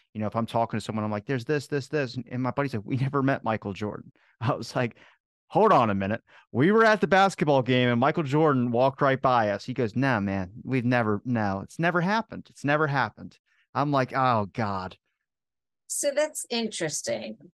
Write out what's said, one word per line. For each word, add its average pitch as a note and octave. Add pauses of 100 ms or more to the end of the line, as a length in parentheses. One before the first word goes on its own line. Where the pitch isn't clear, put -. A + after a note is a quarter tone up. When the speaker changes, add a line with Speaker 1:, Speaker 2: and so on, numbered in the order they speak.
(120)
Speaker 1:
you G#2+
know, G#2+
if G2+
I'm A#2
talking A#2
to -
someone, G#2+
I'm G#2+
like, G#2
"There's B2+
this, D3
this, C#3+
this." C3+ (140)
And B2
my B2+
buddy's C#3
like, G2+
"We C3+
never C3+
met C3+
Michael G#2+
Jordan." G#2 (160)
<laughs> -
I A#2+
was G#2+
like, B2 (520)
"Hold G3
on B2
a G2+
minute. G2 (300)
We D3
were A3+
at G#3+
the G3
basketball F3
game B2
and A#2+
Michael D3+
Jordan C#3
walked C3
right C3
by A#2+
us." G2+
He B2+
goes, A#2+
"No, B2+
man, G2 (120)
we've B2
never, A2+
no, G#2
it's -
never E3+
happened. G3
It's -
never D3+
happened." A#2 (360)
I'm C#3+
like, C3+
"Oh A#2+
God." G2 (880)
Speaker 2:
So -
that's D4+
interesting. D#3 (180)